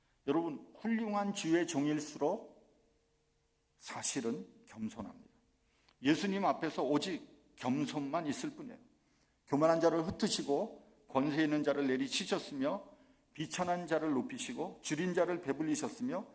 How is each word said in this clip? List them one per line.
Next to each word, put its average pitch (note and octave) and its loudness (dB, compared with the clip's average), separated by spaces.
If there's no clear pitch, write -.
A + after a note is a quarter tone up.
여러분, D#3 -2
훌륭한 G#3 -2
주의 E3 2
종일수록 D3+ -2
사실은 A#2+ -2
겸손합니다. G#2+ -10
예수님 F#3+ 2
앞에서 D#3+ 0
오직 D3 0
겸손만 C#3+ -2
있을 C#3+ -4
뿐이에요. - -14
교만한 D#3 6
자를 D#3+ 4
흩으시고 F3+ 0
권세 D3 2
있는 D3+ 2
자를 C#3+ 2
내리치셨으며 C#3+ 0
비천한 F3 -2
자를 D#3 2
높이시고 B2+ -2
줄인 E3+ 0
자를 F3 2
배불리셨으며 C#3 -2